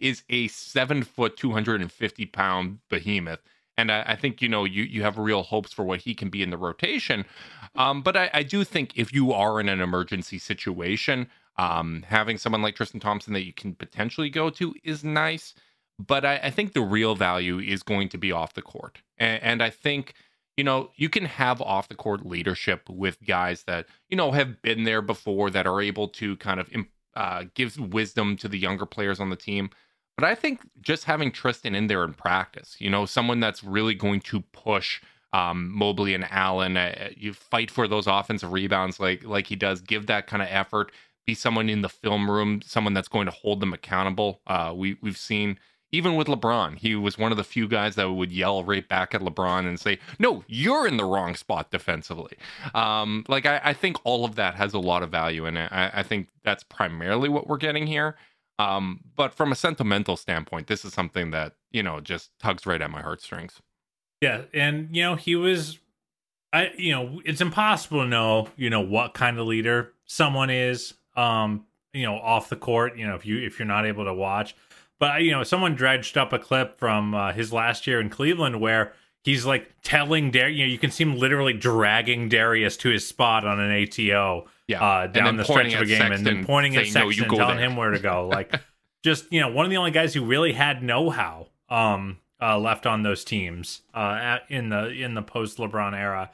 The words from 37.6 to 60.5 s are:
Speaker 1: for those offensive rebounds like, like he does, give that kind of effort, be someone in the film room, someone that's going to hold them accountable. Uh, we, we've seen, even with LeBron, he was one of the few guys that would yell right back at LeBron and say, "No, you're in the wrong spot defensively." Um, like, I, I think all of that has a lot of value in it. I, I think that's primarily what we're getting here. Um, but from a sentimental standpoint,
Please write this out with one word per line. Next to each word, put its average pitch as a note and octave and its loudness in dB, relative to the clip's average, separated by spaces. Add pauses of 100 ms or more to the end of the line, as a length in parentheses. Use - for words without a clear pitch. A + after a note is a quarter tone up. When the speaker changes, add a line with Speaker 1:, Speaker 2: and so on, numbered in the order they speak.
Speaker 1:
for A#2 2
those G#2 0
offensive G2 0
rebounds F#2+ 0
like, F#2 0
like G#2 -4
he G#2 -8
does, F#2+ -2
give G#2 -4
that G#2+ -2
kind G2+ -2
of F#2 -4
effort, G2 0 (340)
be A2+ -2
someone A2 0
in G#2+ 0
the G2 -2
film G#2 -2
room, G#2 0
someone G#2 -2
that's G2 -2
going G#2 0
to F#2 -4
hold G#2 -2
them G2 -2
accountable. F#2+ -2
Uh, E2+ -2
we, F#2+ -4
we've G2+ -6
seen, G#2 -4 (340)
even E3+ 0
with D3+ 2
LeBron, A2+ 0
he A2 0
was G2+ -2
one A2+ 0
of G#2+ 0
the G2 -2
few A2+ -2
guys G#2 0
that F#2+ 2
would F#2 -2
yell F2+ 0
right G2 -2
back F#2 -2
at G2+ 0
LeBron F2+ 0
and F2 -4
say, G2 0 (200)
"No, G3+ 2
you're A3+ 0
in D3+ 0
the G#2 0
wrong F#2 0
spot - -4
defensively." E2 -6 (380)
Um, G#2+ 0
like, C3+ 0
I, C#3+ 2
I D3 2
think F3+ -2
all A#2+ 2
of A2 -4
that F#2 0
has G2+ -2
a G#2 -2
lot F2+ 2
of E2 -6
value E2 -2
in E2 -4
it. E2 -4
I, F#2 2
I G2+ 0
think G2+ -2 (160)
that's G#2 0
primarily F#2+ -2
what C#3+ 0
we're D3 -2
getting D3+ -2
here. D3+ -2 (420)
Um, G2 0 (160)
but C#3 0
from D3 2
a - 2
sentimental G#2 0
standpoint, E2 -6